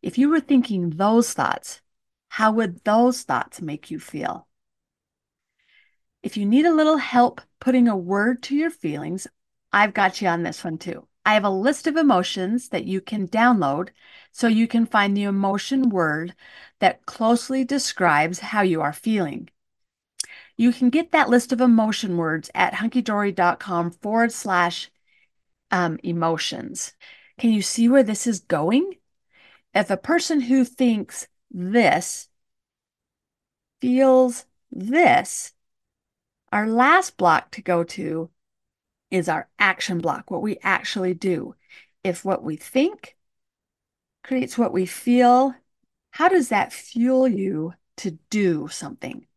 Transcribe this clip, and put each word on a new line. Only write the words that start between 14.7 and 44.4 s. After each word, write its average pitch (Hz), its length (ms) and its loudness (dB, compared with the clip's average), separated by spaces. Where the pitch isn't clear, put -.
find 202 300 2
the 202 80 -2
emotion 196 640 0
word 170 460 -2
that - 260 2
closely 240 580 0
describes 180 760 0
how 208 220 -2
you 170 180 0
are 147 120 -2
feeling. 180 560 -4
You 240 160 2
can 247 180 2
get 330 220 -2
that 294 180 2
list 240 220 2
of 240 80 -2
emotion 220 560 2
words 160 380 -4
at 170 200 0
hunkydory 208 600 -2
dot 175 260 0
com 170 300 -4
forward 226 420 -2
slash, 180 580 -2
um, 175 320 -2
emotions. - 920 -6
Can 233 120 0
you 208 120 0
see 233 260 0
where 269 140 6
this 214 240 -2
is 214 140 -2
going? 226 540 0
If 202 160 0
a 190 60 0
person 330 440 -2
who 254 240 2
thinks 233 640 -2
this 180 760 0
feels 254 640 4
this, 220 840 2
our 208 160 0
last 269 500 2
block 170 360 2
to 208 100 -16
go 175 220 0
to 165 440 -8
is 180 180 -2
our 156 200 -4
action 190 400 0
block, 160 320 -6
what 175 120 -6
we 208 200 -6
actually 185 520 -2
do. 175 400 -4
If 180 200 -6
what 190 180 -2
we 156 140 -8
think - 600 -4
creates - 320 -4